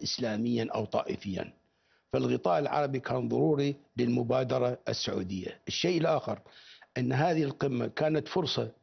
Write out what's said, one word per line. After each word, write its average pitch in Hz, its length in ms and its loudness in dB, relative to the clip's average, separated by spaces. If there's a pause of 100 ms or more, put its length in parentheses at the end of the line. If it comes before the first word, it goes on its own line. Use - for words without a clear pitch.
إسلاميا 113 720 -2
أو 110 100 -2
طائفيا، 98 680 -4 (600)
فالغطاء 131 460 2
العربي 139 400 0
كان 123 280 -2
ضروري 139 480 2 (220)
للمبادرة 123 840 2 (100)
السعودية. 95 800 -4
الشيء 170 340 0
الآخر 151 380 0 (580)
أن 127 160 0
هذه 160 300 2
القمة 135 440 -2
كانت 156 400 0
فرصة 127 440 0 (120)